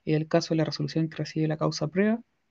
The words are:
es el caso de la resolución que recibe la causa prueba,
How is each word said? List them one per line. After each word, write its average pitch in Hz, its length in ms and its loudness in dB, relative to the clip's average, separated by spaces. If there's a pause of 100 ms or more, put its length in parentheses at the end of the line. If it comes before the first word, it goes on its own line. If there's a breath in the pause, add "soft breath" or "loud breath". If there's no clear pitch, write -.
es 156 120 2
el 156 100 0
caso 165 280 2
de 160 40 2
la 156 60 4
resolución 151 440 -2
que - 100 -14
recibe 156 280 -2
la 156 120 -2
causa 156 300 0
prueba, 214 320 2 (300)